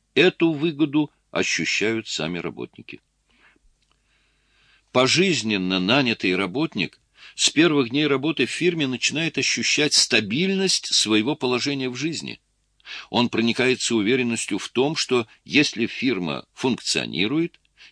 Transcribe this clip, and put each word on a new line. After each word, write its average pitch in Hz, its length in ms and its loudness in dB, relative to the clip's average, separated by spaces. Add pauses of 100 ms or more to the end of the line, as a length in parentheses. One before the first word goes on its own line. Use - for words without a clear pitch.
(140)
эту 170 380 4
выгоду 147 600 0 (200)
ощущают 101 760 -2
сами 82 300 -4
работники. - 640 -12 (1900)
Пожизненно 113 920 2
нанятый 110 540 2
работник 98 680 -4 (340)
с - 140 0
первых 143 400 4
дней 147 180 0
работы 139 380 0
в - 40 -2
фирме 165 380 -2
начинает 143 500 -4
ощущать 139 560 0
стабильность 180 1000 0
своего 107 420 2
положения 131 540 -2
в 123 80 -10
жизни. 135 420 -8 (720)
Он 120 180 2
проникается 117 680 0
уверенностью 113 600 0
в - 120 -12
том, 143 260 0
что - 320 0 (160)
если 117 420 0
фирма 90 680 -4
функционирует, 107 1080 -2 (320)